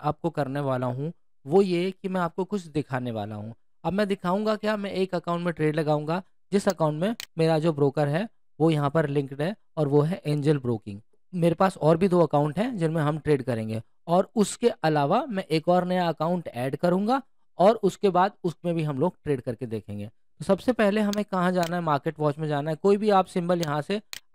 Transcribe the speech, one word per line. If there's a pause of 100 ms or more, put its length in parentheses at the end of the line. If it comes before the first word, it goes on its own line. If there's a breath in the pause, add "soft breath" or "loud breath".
आपको
करने
वाला
हूँ (320)
वो
ये
कि
मैं
आपको
कुछ
दिखाने
वाला
हूँ। (280)
अब
मैं
दिखाऊंगा
क्या,
मैं
एक
अकाउंट
में
ट्रेड
लगाऊंगा (300)
जिस
अकाउंट
में (220)
मेरा
जो
ब्रोकर
है (320)
वो
यहाँ
पर
लिंक्ड
है (220)
और
वो
है
एंजल
ब्रोकिंग। (320)
मेरे
पास
और
भी
दो
अकाउंट
हैं
जिनमें
हम
ट्रेड
करेंगे (260)
और
उसके (140)
अलावा
मैं
एक
और
नया
अकाउंट
ऐड
करूंगा (380)
और
उसके
बाद
उसमें
भी
हम
लोग
ट्रेड
करके
देखेंगे।
तो
सबसे
पहले
हमें
कहाँ
जाना
है,
मार्केट
वॉच
में
जाना
है।
कोई
भी
आप
सिंबल
यहाँ
से (340)